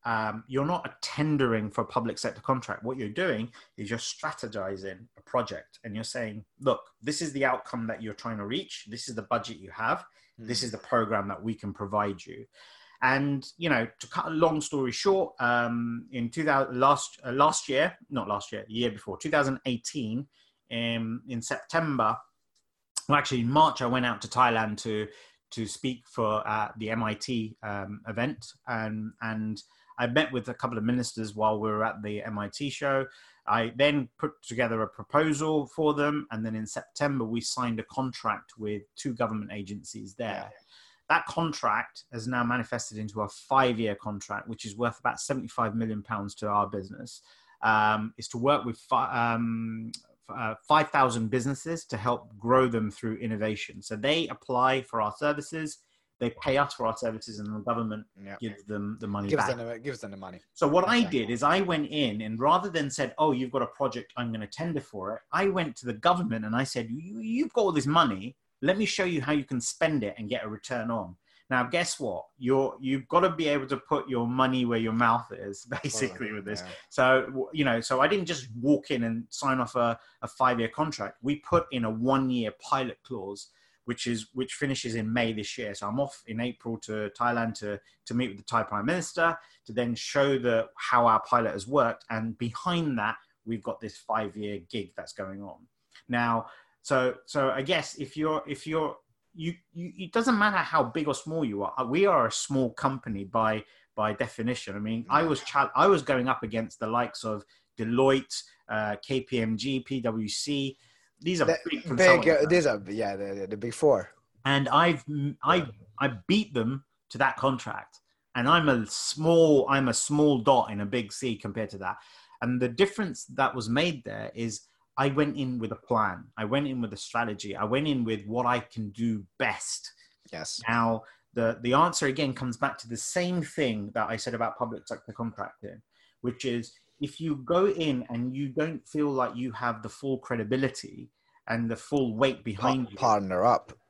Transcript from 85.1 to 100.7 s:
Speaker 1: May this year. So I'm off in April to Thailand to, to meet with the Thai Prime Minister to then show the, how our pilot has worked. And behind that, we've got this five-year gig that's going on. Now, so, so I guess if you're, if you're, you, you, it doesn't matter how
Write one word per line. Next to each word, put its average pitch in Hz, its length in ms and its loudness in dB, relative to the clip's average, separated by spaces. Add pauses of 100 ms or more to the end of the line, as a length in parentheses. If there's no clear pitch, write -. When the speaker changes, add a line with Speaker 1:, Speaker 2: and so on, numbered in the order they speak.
Speaker 1:
May 117 200 2
this 107 260 -6
year. 107 160 -6
So 101 140 -6
I'm 113 100 -2
off 139 280 -4
in 110 140 -6
April 120 420 -6
to 107 360 -6
Thailand 117 360 0
to, 104 260 -6 (260)
to - 80 -6
meet 123 140 0
with 101 100 -10
the - 60 -18
Thai 113 180 2
Prime 104 240 -2
Minister 165 500 0 (300)
to 117 60 -14
then 120 240 0
show 139 420 2
the, 117 300 2 (100)
how 123 300 4
our 110 120 8
pilot 113 320 2
has 95 140 -6
worked. 123 420 2
And 113 300 -4
behind 151 600 -2
that, 107 180 -2 (280)
we've 110 180 -4
got - 180 -6
this 107 180 -10
five-year 104 640 -4 (100)
gig 98 260 -6
that's 87 160 -12
going 98 300 -10
on. 95 240 -16 (420)
Now, 117 380 2 (340)
so, 127 360 2 (100)
so 135 240 2
I 135 120 -2
guess 156 340 -2
if 135 200 -10
you're, 156 300 0
if 147 200 -8
you're, 156 300 -2 (380)
you, 170 200 -6 (180)
you, 175 240 -10
it 185 160 -10
doesn't 233 240 4
matter 202 220 4
how 156 240 2